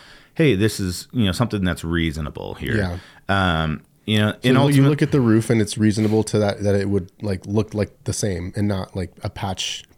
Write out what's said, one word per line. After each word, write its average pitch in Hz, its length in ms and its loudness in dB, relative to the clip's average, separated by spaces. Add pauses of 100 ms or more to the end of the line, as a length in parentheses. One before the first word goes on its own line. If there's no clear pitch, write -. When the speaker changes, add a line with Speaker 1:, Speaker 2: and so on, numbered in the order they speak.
(340)
Speaker 1:
hey, 151 200 2
this 107 240 0
is, 92 340 -6
you 123 120 0
know, 95 80 0
something 101 320 -2
that's 90 180 -2
reasonable 78 720 -4
here. - 220 -4 (520)
Speaker 2:
Yeah. 92 340 2
Speaker 1:
Um, 78 200 -4 (240)
you 107 120 2
know, 107 140 2
Speaker 2:
So - 120 -8
Speaker 1:
and 127 120 4
Speaker 2:
you 135 60 4
Speaker 1:
ultimate- 143 260 6
Speaker 2:
look 151 140 2
at 147 100 0
the 147 80 4
roof 113 300 4
and 117 100 4
it's 101 160 -2
reasonable 107 480 2
to - 140 -2
that, 101 240 0
that 101 120 2
it 98 140 0
would, 98 240 -2 (100)
like, 98 240 -6
look 104 280 -2
like 104 300 -4
the 110 100 -4
same 92 420 -4
and 104 100 0
not 95 300 -4
like 90 160 -6 (100)
a 104 80 -4
patch, - 540 -8 (140)